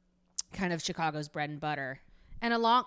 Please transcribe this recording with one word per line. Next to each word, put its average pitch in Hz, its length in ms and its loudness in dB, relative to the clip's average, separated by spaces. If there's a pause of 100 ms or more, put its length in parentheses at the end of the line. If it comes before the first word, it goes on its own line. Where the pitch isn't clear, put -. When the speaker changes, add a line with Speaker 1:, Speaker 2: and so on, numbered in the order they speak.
(520)
Speaker 1:
kind 180 220 0
of 160 100 -2
Chicago's 151 460 -2
bread 147 200 -4
and 147 120 -8
butter. 139 400 -4 (400)
Speaker 2:
And 233 120 0
along, 233 340 6